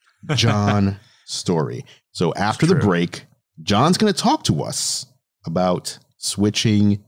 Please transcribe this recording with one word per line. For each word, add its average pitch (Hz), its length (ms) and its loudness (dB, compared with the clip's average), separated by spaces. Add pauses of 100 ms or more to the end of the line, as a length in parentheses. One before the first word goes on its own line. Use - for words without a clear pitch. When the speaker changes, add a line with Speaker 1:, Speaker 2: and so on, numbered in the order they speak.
Speaker 1:
<laughs> - 260 -8
Speaker 2:
John 104 640 2 (280)
story. 67 600 -4 (260)
So 87 240 -2
after 104 300 -2
the 180 100 4
Speaker 1:
True. 123 80 0
Speaker 2:
break, 87 420 0 (380)
John's 131 340 2
gonna 208 160 2
talk 269 320 0
to 82 180 0
us - 420 -6 (400)
about 90 520 -2 (200)
switching 104 920 2